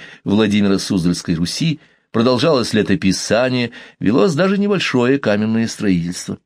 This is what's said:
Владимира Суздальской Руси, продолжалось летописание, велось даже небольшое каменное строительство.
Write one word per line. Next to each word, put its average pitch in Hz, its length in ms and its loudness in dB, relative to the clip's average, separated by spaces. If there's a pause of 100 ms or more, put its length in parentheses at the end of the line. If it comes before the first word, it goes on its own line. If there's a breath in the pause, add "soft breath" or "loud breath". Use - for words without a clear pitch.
(240 loud breath)
Владимира 101 560 2
Суздальской 87 560 -2
Руси, 143 460 -4 (300 soft breath)
продолжалось 123 600 2
летописание, 110 1000 0 (280 loud breath)
велось 151 340 2
даже 190 240 0
небольшое 139 600 0
каменное 110 480 0
строительство. 90 800 -4